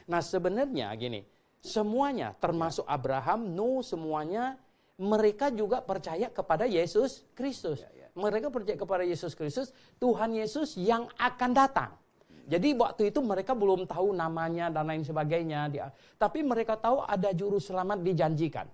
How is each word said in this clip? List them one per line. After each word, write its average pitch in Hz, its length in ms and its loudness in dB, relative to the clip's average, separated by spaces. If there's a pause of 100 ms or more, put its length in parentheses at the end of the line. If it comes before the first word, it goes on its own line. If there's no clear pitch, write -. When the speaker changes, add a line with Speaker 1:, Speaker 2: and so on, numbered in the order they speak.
Speaker 1:
Nah, 170 160 0
sebenarnya 180 720 -2
gini, 113 320 -6 (340)
semuanya 214 760 -2
termasuk 165 520 -2
Speaker 2:
Ya. 139 80 -2
Speaker 1:
Abraham, 139 560 -2
Nuh, 240 320 0
semuanya 170 720 -4 (420)
mereka 208 540 2
juga 208 300 0
percaya 190 480 -4
kepada 170 380 0
Yesus 214 640 2
Kristus. 240 480 -6
Speaker 2:
Ya, - 140 -20
ya. 65 180 -20
Speaker 1:
Mereka 208 360 -2
percaya 214 280 -4
kepada 180 260 0
Yesus 170 300 -2
Kristus, 170 400 -6 (240)
Tuhan 226 380 2
Yesus 220 420 -2
yang 226 380 0
akan 247 380 0
datang. 269 440 4 (480)
Jadi 180 300 4
waktu 226 340 2
itu 208 120 0
mereka 208 340 0
belum 190 320 4
tahu 185 260 0
namanya 165 560 -2
dan 160 160 0
lain 156 160 -2
sebagainya. 156 680 0
Dia, 139 200 -4 (260)
tapi 254 280 0
mereka 226 340 0
tahu 240 240 2
ada 196 320 0
juru 202 240 0
selamat 185 420 -2
dijanjikan 160 760 0